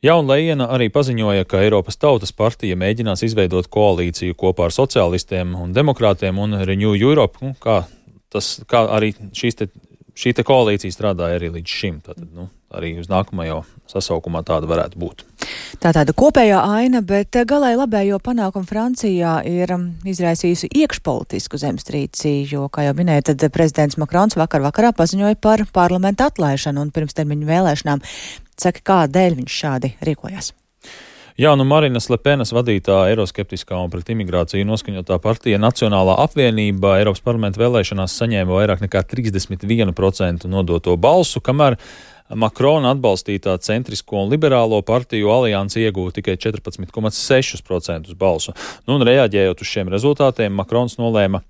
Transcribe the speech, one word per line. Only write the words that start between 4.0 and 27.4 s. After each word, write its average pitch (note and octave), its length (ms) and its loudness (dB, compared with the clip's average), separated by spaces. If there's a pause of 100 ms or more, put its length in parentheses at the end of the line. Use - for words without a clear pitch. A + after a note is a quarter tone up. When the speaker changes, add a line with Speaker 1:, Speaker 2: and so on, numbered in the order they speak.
Speaker 1:
kopā F2+ 300 0
ar - 80 -4
sociālistiem F2+ 800 0
un F2 160 -8
demokrātiem G#2+ 640 0
un G#2 240 -2
Renew G2 320 0
Europe, A#2+ 480 2
nu, C3 160 -8
kā G#2 260 0 (460)
tas, - 300 -6 (100)
kā A#2 140 4 (100)
arī G#2+ 200 0 (200)
šīs - 240 -4
te, G2+ 120 -6 (440)
šī - 240 -2
te A#2+ 80 0
koalīcija G#2+ 480 2
strādāja F2 460 -2
arī E2+ 160 -6
līdz E2+ 240 -10
šim. F2+ 260 -6
Tātad, E2+ 240 -18
nu, E2+ 200 -16 (200)
arī E2+ 300 -10
uz E2+ 100 -12
nākamajo E2+ 520 -2 (260)
sasaukumā E2 580 -4
tāda D#2 240 0
varētu E2 300 -2
būt. F3 240 -10 (540)
Speaker 2:
Tā E3 160 2
tāda D3+ 240 2
kopējā A#3+ 420 6 (180)
aina, B3 280 2
bet G3+ 320 0 (100)
galēji C4 320 2
labējo G3+ 440 0
panākumu G3+ 440 -4
Francijā G3+ 800 0
ir, F3+ 300 -2
um, F3+ 120 -4 (200)
izraisījusi F3 680 -2
iekšpolitisku C#3+ 880 -2
zemestrīci, C#3+ 720 -4 (160)
jo, C#3 200 -4
kā D3 180 -2
jau C#3 100 0
minēju, D#3+ 340 2
tad C#3+ 220 2
prezidents D#3 480 2
Macrons F#3 380 0
vakar D#3 260 0
vakarā G#3+ 320 2
paziņoja G3 440 2
par G#3+ 320 4
parlamenta F#3 580 2
atlaišanu C#3+ 560 -2
un D3 80 -8
pirmstermiņu D3+ 540 -4